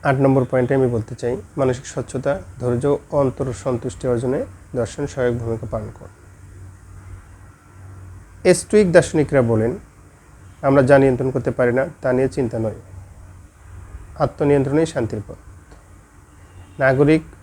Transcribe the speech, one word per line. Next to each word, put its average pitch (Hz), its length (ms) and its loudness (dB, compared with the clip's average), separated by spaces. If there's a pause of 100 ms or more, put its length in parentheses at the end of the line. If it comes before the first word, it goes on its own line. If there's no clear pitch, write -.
আট 139 140 2
নম্বর 135 280 4
পয়েন্টে 127 300 0
আমি 131 120 2
বলতে 120 280 -4
চাই, 120 220 -4 (200)
মানসিক 131 300 -2
স্বচ্ছতা, 139 560 -6 (180)
ধৈর্য 123 260 -2
ও 143 120 2 (120)
অন্তর 135 420 -2
সন্তুষ্টি 127 560 -6
অর্জনে 127 360 -2 (320)
দর্শন 123 300 -6
সহায়ক 123 280 -2
ভূমিকা 117 360 -6
পালন 107 240 -8
করে। - 300 -20 (2250)
স্টোয়িক 202 380 2
দার্শনিকরা 151 500 4
বলেন, 113 360 2 (840)
আমরা 139 200 6
যা 139 160 6
নিয়ন্ত্রণ 131 320 2
করতে 127 200 -2
পারি 123 220 0
না, 131 140 0 (140)
তা 131 120 0
নিয়ে 131 160 2
চিন্তা 120 300 -4
নয়, 110 160 -4 (1400)
আত্মনিয়ন্ত্রণই 143 680 2
শান্তির 117 420 -6
পথ। - 80 -14 (1400)
নাগরিক 143 420 4 (200)